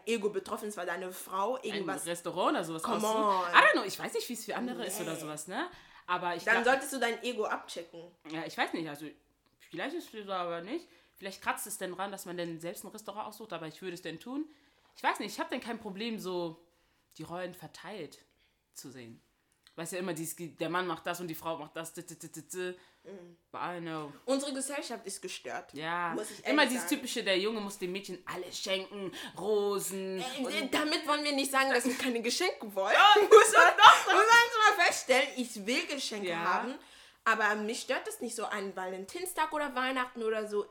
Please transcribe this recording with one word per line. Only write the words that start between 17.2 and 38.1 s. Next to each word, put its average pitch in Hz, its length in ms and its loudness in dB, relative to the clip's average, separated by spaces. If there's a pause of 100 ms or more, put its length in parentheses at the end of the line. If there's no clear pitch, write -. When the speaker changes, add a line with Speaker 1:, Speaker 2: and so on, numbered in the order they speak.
Speaker 2:
Rollen 175 320 -10
verteilt 165 640 -16 (560)
zu - 160 -16
sehen. 117 300 -18 (540)
Weißt 165 180 -8
ja 185 60 -6
immer, 180 160 -4
dieses, 160 220 -8 (200)
der 160 140 -4
Mann 180 160 -2
macht 165 200 -6
das 175 140 -6
und 165 80 -8
die 160 60 -8
Frau 165 240 -8
macht 151 180 -16
das. 160 160 -10
T, 170 100 -14
t, 165 120 -18
t, 160 140 -16
t, 160 140 -16
t. 180 320 -8 (300)
Speaker 1:
Mhm. 175 320 -20 (160)
Speaker 2:
But - 80 -10
I - 40 -4
don't 175 180 -6
know. 160 280 -8 (140)
Speaker 1:
Unsere 269 300 -2
Gesellschaft 269 520 -6
ist - 140 -10
gestört. - 540 -10
Speaker 2:
Ja. 165 400 -4
Speaker 1:
Muss 214 160 -6
ich - 160 -14
Speaker 2:
Immer 294 160 4
Speaker 1:
ehrlich 269 80 4
Speaker 2:
dieses 247 180 -4
Speaker 1:
sagen. 294 80 0
Speaker 2:
typische, 247 260 -6
der 190 160 2
Junge 214 220 -2
muss 202 180 -8
dem 180 140 -4
Mädchen 190 320 -8
alles 180 340 -10
schenken, 196 540 -6 (260)
Rosen. 190 800 0
Speaker 1:
Äh, 262 260 -6
Speaker 2:
und - 100 -4
Speaker 1:
äh, 254 160 -2
damit 302 360 0
wollen 294 180 0
wir 294 80 0
nicht 269 180 0
sagen, 269 200 2
dass 247 140 2
wir 254 120 0
keine 240 260 -2
Geschenke 240 520 -2
wollen. 196 220 2
Speaker 2:
Oh, 415 240 10
Speaker 1:
<laughs> - 0 -
Muss 440 340 12
man, 330 120 12 (100)
Speaker 2:
doch, 403 80 12
doch. - 220 12
Speaker 1:
muss 370 80 4
man 392 100 8
schon 453 540 8
mal 339 80 4
feststellen, 262 500 2
ich 220 300 -8
will 285 200 0
Geschenke 220 440 -6
Speaker 2:
Ja. 170 80 -4
Speaker 1:
haben, 185 360 0 (520)
aber 214 300 4
mich 214 260 -4
stört 285 240 -4
das 427 160 -10